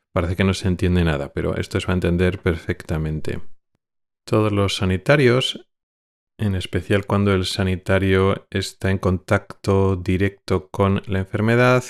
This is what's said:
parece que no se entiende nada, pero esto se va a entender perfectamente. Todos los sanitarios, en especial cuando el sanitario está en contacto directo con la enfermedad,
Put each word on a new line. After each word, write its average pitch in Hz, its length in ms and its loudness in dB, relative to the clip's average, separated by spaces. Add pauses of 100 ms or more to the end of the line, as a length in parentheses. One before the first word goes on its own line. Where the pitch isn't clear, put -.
(140)
parece 90 240 -2
que 95 80 2
no 95 80 2
se 95 160 -2
entiende 90 340 2
nada, 73 300 -2
pero 82 240 -4
esto - 200 -4
se 92 100 -4
va - 40 -2
a 92 40 0
entender 90 440 0
perfectamente. 78 1040 -4 (800)
Todos 107 300 0
los 98 240 0
sanitarios, 123 880 2 (680)
en 101 180 -2
especial 95 500 -2
cuando 101 300 2
el 92 100 0
sanitario 95 1040 0
está - 400 -4
en 95 80 0
contacto 98 960 0
directo 92 760 -2
con 98 340 0
la 95 140 -4
enfermedad, 120 720 2